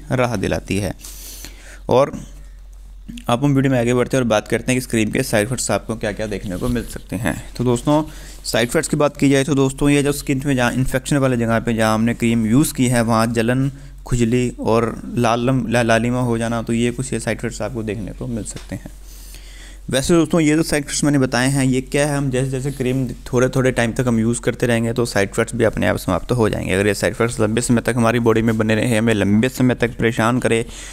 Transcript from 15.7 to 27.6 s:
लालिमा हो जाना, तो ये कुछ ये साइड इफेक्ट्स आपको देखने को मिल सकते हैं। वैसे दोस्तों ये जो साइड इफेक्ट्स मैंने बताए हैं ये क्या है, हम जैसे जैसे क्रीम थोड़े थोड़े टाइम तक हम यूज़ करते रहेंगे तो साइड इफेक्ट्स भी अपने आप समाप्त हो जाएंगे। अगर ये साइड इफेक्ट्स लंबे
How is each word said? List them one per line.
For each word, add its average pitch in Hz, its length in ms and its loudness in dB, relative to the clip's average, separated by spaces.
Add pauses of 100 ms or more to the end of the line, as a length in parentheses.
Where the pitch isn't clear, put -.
लालिमा 117 360 2
हो 117 180 0
जाना, 117 240 -2
तो 117 100 -4
ये 117 180 2
कुछ 131 220 -6
ये 113 80 -2
साइड 110 180 -4
इफेक्ट्स - 240 -6
आपको 113 200 -6
देखने 107 300 -6
को 123 140 -8
मिल 113 180 -6
सकते - 320 -12
हैं। - 140 -12 (1000)
वैसे 170 240 2
दोस्तों 165 260 4
ये 151 160 4
जो 165 60 2
साइड 147 220 -2
इफेक्ट्स - 200 -4
मैंने 147 140 4
बताए 127 300 2
हैं 139 160 2
ये 131 160 2
क्या 143 260 0
है, 147 100 -2
हम 139 140 -2
जैसे 127 200 0
जैसे 135 220 -4
क्रीम 131 340 -2 (260)
थोड़े 127 160 4
थोड़े 131 240 2
टाइम 117 200 0
तक 127 160 0
हम 113 120 2
यूज़ 113 200 0
करते - 260 -2
रहेंगे 117 260 2
तो 117 120 0
साइड 101 280 0
इफेक्ट्स 117 220 -2
भी 117 100 2
अपने 95 220 2
आप 95 100 0
समाप्त - 360 -2
हो 117 160 2
जाएंगे। 82 260 -2
अगर 98 120 2
ये 101 80 2
साइड 101 200 0
इफेक्ट्स 117 260 -2
लंबे 110 200 0